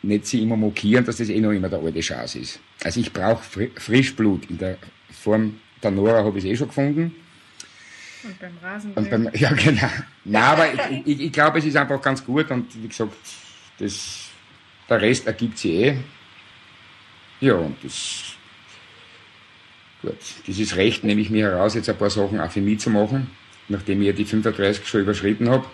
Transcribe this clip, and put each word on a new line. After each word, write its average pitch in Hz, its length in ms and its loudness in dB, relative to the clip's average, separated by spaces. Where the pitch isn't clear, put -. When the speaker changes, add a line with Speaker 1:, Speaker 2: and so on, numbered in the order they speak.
Speaker 1:
nicht 104 260 0
sie 117 160 0
immer 113 140 0
mokieren, 107 480 2
dass 117 120 -4
das 113 120 -4
eh 104 120 0
noch 107 100 4
immer 95 180 0
der 90 120 -4
alte 80 220 -4
Schatz 60 320 -8
ist. 62 260 -12
Also 82 180 -4
ich 104 120 -4
brauch 104 300 0
Fri-, 110 340 -6
Frischblut. 113 720 0
In 87 80 -8
der 92 220 -6
Form 107 500 0
der 107 80 0
Nora 104 340 4
hab 104 100 0
ich's 95 120 -4
eh 104 100 0
schon 139 120 -2
gefunden. 147 460 -2
Speaker 2:
Und 196 180 -16
beim 175 200 -18
Rasenmäher. 202 360 -10
Speaker 1:
Und 214 140 -2
beim, 113 240 0
ja, 139 180 2
genau. 131 380 2
Nein, 107 180 2
aber 156 300 6
ich, 131 340 -4
ich, 147 140 0
ich 143 120 -4
glaub, 151 220 4
es 160 100 2
ist 147 120 0
einfach 139 240 0
ganz 135 240 -2
gut 151 260 0
und 120 320 -6
wie 113 60 -12
gesagt, 107 260 -6
das, - 520 -8
der 117 120 4
Rest 117 260 2
ergibt 110 320 -4
sich 92 140 -2
eh. 123 240 2
Ja, 135 140 6
und 78 300 -2
das, - 480 -10
gut, - 140 -8
dieses 101 300 -4
Recht 104 280 2
nehme 104 160 4
ich 101 100 -2
mir 107 200 2
heraus, 98 240 2
jetzt 110 140 -2
ein 110 100 -2
paar 104 120 2
Sachen 101 300 -2
auch 82 100 -4
für 101 120 -2
mich 104 180 2
zu 120 100 0
machen, 113 400 2
nachdem 101 320 -2
ich 101 80 4
ja 101 40 2
die 101 120 -2
fünfunddreißig 104 640 0
schon 104 140 2
überschritten 104 460 0
hab. 131 260 2